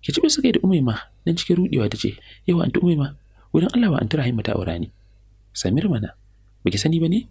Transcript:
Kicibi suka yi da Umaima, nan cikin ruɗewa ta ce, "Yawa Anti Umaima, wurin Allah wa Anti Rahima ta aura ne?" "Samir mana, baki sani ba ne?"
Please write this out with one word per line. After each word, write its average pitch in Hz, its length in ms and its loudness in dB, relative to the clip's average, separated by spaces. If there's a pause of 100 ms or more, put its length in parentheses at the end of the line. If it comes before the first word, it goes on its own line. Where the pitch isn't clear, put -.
Kicibi - 240 0
suka 262 240 2
yi - 20 2
da - 60 2
Umaima, 143 480 0 (160)
nan 165 100 0
cikin 175 300 0
ruɗewa 113 240 0
ta 104 80 -4
ce, - 240 -4 (240)
"Yawa 170 240 2
Anti - 160 -2
Umaima, 147 320 0 (380)
wurin 160 180 2
Allah 233 220 2
wa 127 40 0
Anti 107 220 -2
Rahima 120 240 -2
ta 110 80 -4
aura 87 260 -4
ne?" - 140 -8 (640)
"Samir 143 320 0
mana, 110 240 -2 (480)
baki - 160 0
sani 160 240 0
ba 165 80 0
ne?" 214 220 0